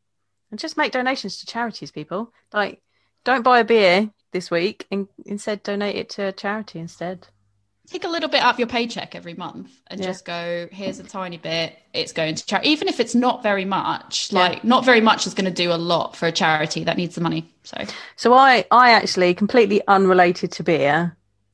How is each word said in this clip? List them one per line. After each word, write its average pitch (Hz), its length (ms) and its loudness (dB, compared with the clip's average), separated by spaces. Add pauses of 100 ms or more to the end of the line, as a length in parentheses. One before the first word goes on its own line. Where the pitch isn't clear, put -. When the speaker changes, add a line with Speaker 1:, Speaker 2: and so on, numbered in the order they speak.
(520)
Speaker 1:
And 214 80 -12
just 311 180 -10
make 294 140 -2
donations 254 480 -4
to - 60 -20
charities, 226 460 -10
people. 185 400 -10 (220)
Like, 208 280 -4 (420)
don't 247 200 2
buy 247 160 6
a 226 60 2
beer 208 460 4 (200)
this 180 200 -8
week 170 400 -2
and 196 160 -6 (180)
instead 208 380 -8
donate 202 320 -4
it - 160 -8
to 202 160 -6
a 190 40 -4
charity 202 480 -8
instead. 175 480 -12 (600)
Speaker 2:
Take - 160 -12
a 392 40 -8
little 330 220 -4
bit 277 120 0
out 240 120 2
of 240 60 -6
your 233 80 -2
paycheck 233 480 -6
every 175 200 -16
month 180 340 -14 (180)
and 180 120 -14
Speaker 1:
Yeah. 185 80 -6
Speaker 2:
just 185 180 -10
go, 170 460 -8
"Here's 190 280 -10
a 196 40 -20
tiny 180 340 -10
bit, 165 400 -6 (160)
it's - 200 -6
going 156 220 -4
to - 100 -12
charity." - 240 -2
Even 311 180 0
if 349 120 -2
it's 226 140 -2
not 247 300 0
very 196 220 0
much, - 680 -4
Speaker 1:
Yeah. 196 80 2
Speaker 2:
like, 180 240 2
not 240 220 2
very 240 160 6
much 220 260 2
is 180 60 -8
gonna 190 180 -2
do 175 200 0
a 170 60 0
lot 170 380 -2
for - 120 -4
a 165 40 0
charity 160 520 0
that 170 140 -2
needs 175 180 -4
the 170 60 -6
money. 165 300 -4 (120)
So, - 140 -16 (380)
Speaker 1:
So 233 180 2
I, 254 380 6
I 240 200 8
actually, 190 420 4
completely 208 540 2
unrelated 185 680 4
to - 100 -10
beer, 156 520 0 (380)